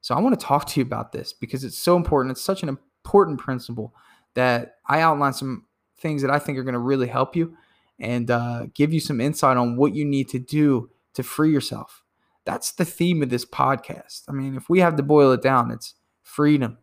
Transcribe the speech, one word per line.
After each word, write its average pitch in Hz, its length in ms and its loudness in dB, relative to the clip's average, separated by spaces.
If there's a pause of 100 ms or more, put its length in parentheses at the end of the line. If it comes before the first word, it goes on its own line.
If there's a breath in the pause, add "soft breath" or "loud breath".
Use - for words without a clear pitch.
So - 140 -4
I 151 60 0
want 240 180 2
to - 80 -12
talk 143 220 0
to - 120 0
you 120 60 0
about 120 240 -8
this - 220 -10
because 131 320 -10
it's 117 120 -12
so 175 200 4
important. 139 340 0
It's 127 100 -8
such 196 220 -4
an 165 60 -4
important - 720 0
principle 120 540 -8 (400 soft breath)
that 123 420 0 (100)
I 147 140 2
outline 143 320 2
some 131 340 -8 (320)
things 151 240 -4
that 135 80 0
I 143 80 2
think 143 180 -4
are 131 60 -6
gonna 123 160 -4
really 127 300 0
help 131 260 -2
you 165 220 -2 (420 soft breath)
and, 120 320 -4
uh, 120 440 -2
give 147 180 2
you 160 80 2
some 131 200 -4
insight 135 360 2
on 120 200 0
what 143 180 2
you 147 100 -2
need 139 240 -2
to 127 100 -6
do 135 500 2 (260)
to 127 100 -6
free 156 260 0
yourself. - 540 -4 (400)
That's - 280 -6
the 180 120 -2
theme 170 380 0
of 131 60 -2
this 120 160 -2
podcast. - 840 -4
I - 40 -8
mean, 135 240 -6
if - 140 -8
we 175 80 6
have 170 180 4
to 139 60 0
boil 143 300 6
it 127 100 0
down, 123 300 2
it's - 220 -14 (280)
freedom. 139 600 0